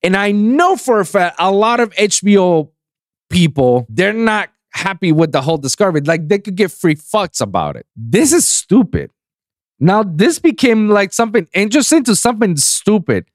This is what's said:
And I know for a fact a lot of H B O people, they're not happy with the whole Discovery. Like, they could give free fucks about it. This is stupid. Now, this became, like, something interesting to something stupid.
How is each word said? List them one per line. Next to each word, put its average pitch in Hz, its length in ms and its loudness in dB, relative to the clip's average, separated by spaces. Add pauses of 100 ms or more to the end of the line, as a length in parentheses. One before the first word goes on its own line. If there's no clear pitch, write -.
And 185 120 0
I 202 160 0
know 269 440 2
for 226 240 0
a 185 60 0
fact 175 340 -2
a 185 120 2
lot 220 280 0
of 226 180 -2
H 202 240 0
B 202 160 4
O 175 340 2 (600)
people, 127 580 2
they're 185 240 -2
not 214 380 -2 (200)
happy 277 400 -2
with 156 200 2
the 139 100 0
whole 160 160 -2
Discovery. 151 440 -2
Like, 160 260 -2
they 202 120 0
could 196 160 -10
give 185 180 -2
free 160 220 0
fucks - 460 -6
about 87 340 -4
it. 57 100 -18 (100)
This 190 380 0
is 339 140 2
stupid. - 640 -2 (680)
Now, 196 240 2
this 202 360 0
became, 220 500 2
like, 202 240 0
something 220 400 -2
interesting 247 520 0
to 226 100 2
something 214 420 0
stupid. 143 760 0